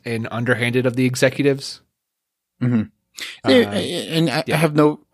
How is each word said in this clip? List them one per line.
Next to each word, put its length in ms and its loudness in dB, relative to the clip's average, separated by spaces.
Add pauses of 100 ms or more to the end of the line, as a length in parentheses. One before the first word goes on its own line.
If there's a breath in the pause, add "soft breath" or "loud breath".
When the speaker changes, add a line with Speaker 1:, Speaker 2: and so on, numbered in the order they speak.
Speaker 1:
and 260 -6
underhanded 540 -2
of 120 -2
the 100 2
executives. 760 0 (840)
Speaker 2:
Mm-hmm. 200 2 (640 loud breath)
Speaker 1:
Uh, 40 4
Speaker 2:
Yeah, 220 4
and 560 -2
I, 180 -2
Speaker 1:
yeah. 80 -4
Speaker 2:
I 40 2
have 180 0
no, 380 2